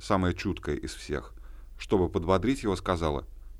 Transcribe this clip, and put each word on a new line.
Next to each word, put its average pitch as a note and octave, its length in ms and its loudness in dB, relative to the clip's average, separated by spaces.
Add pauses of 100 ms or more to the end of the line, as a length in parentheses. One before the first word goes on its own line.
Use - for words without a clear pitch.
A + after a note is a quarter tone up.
самая F#2 320 4
чуткая F2 440 -2
из - 180 -6
всех, - 400 -6 (420)
чтобы F#2 320 4
подбодрить F#2+ 540 2
его, G2+ 120 2
сказала: D#2+ 520 0 (340)